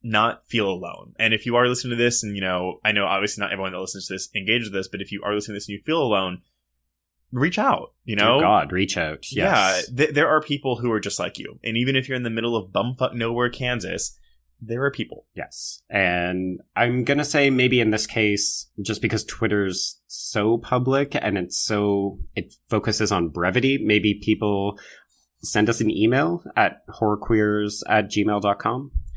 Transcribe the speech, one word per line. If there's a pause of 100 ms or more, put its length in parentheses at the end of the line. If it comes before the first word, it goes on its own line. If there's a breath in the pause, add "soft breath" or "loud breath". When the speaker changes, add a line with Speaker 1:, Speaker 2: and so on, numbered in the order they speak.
Speaker 1:
not
feel
alone.
And
if
you
are
listening
to
this
and,
you
know,
I
know
obviously
not
everyone
that
listens
to
this
engages
with
this,
but
if
you
are
listening
to
this
and
you
feel
alone, (920)
reach
out, (120)
you
Speaker 2:
Dear
Speaker 1:
know?
Speaker 2:
God,
reach
out.
Yes.
Speaker 1:
Yeah,
th-,
there
are
people
who
are
just
like
you.
And
even
if
you're
in
the
middle
of
bumfuck
nowhere,
Kansas, (440)
there
are
people.
Speaker 2:
Yes.
And (160)
I'm
gonna
say
maybe
in
this
case, (140)
just
because
Twitter's
so
public
and
it's
so, (180)
it (160)
focuses
on
brevity,
maybe
people (640 loud breath)
send
us
an
email (140)
at
horrorqueers
at
gmail
dot
com. (260 loud breath)